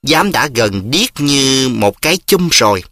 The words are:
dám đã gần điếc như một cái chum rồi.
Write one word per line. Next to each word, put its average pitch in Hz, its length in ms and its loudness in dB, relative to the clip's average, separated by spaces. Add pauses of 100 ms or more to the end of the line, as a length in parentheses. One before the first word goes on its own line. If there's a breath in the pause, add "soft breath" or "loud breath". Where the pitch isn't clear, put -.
dám 160 300 0
đã 135 220 -2
gần 104 360 -2
điếc 185 300 -2
như 135 480 0
một 107 340 -2
cái 175 240 0
chum 180 220 2
rồi. 104 440 2